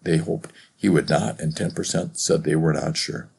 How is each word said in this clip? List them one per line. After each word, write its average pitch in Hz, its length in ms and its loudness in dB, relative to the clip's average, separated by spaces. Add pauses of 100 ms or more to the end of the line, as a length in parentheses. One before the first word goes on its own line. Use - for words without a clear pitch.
they 82 160 2
hoped 85 360 -4 (220)
he 101 120 -2
would 82 220 4
not, 90 300 2
and 80 160 -2
ten - 160 -2
percent 87 460 -4
said 80 260 0
they 78 120 2
were 80 180 2
not - 220 -2
sure. - 320 -6 (120)